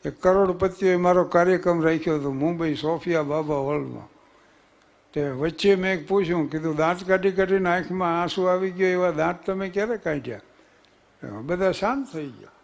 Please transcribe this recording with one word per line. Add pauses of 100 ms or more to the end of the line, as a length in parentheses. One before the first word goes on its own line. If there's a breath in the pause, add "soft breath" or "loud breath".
એક
કરોડપતિઓએ
મારો
કાર્યક્રમ
રાખ્યો
હતો
મુંબઈ
સોફિયા
બાબા
હોલમાં. (1040 soft breath)
તે
વચ્ચે
મેં
એક
પૂછ્યું,
કીધું,
"દાંત
કાઢી
કાઢીને
આંખમાં
આંસુ
આવી
ગયો
એવા
દાંત
તમે
ક્યારે
કાઢ્યા?" (1040 soft breath)
બધા
શાંત
થઈ
ગયા. (160)